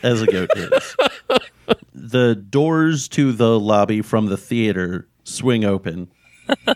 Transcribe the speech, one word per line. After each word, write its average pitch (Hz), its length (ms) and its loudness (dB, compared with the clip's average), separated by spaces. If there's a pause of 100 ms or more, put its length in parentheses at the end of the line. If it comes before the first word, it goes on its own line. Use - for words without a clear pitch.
As 120 180 2
a 110 60 -2
goat 92 300 0
is. - 400 -2 (1000)
The 117 400 0
doors 147 720 0
to 139 240 0
the 113 260 2
lobby 104 440 2
from 107 240 0
the 95 100 -2
theater 92 720 -4 (160)
swing 117 400 -2
open, 92 460 -4 (640)